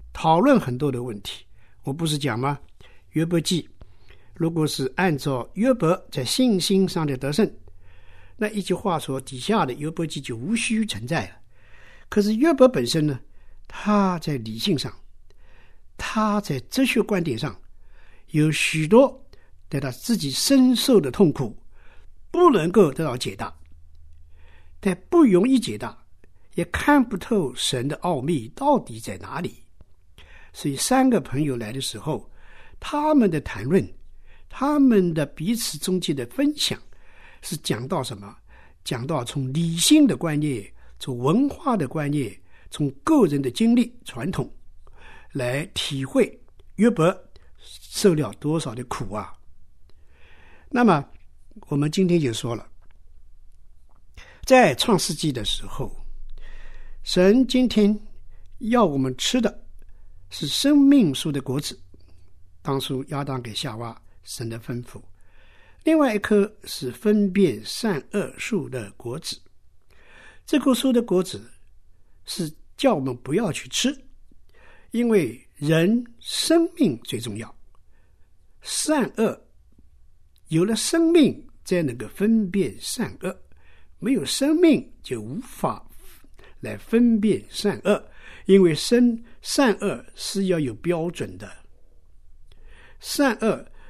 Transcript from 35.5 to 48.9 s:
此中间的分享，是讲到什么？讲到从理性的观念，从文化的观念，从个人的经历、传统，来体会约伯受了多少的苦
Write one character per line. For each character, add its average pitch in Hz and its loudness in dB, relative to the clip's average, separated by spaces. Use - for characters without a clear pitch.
此 226 -4
中 185 -2
间 165 -2
的 127 -6
分 294 0
享， - -4
是 - -8
讲 127 -6
到 151 -2
什 120 -10
么？ 101 -16
讲 123 -6
到 143 -4
从 131 -6
理 165 -2
性 294 6
的 175 2
观 151 -2
念， 139 -2
从 127 -6
文 180 2
化 254 -2
的 151 -2
观 147 -4
念， 143 -2
从 147 -2
个 294 6
人 143 0
的 127 -2
经 233 4
历、 247 2
传 135 -8
统， - -4
来 131 -4
体 135 -6
会 - 0
约 214 6
伯 190 4
受 - 0
了 139 -2
多 156 -2
少 143 -8
的 123 -10
苦 113 -8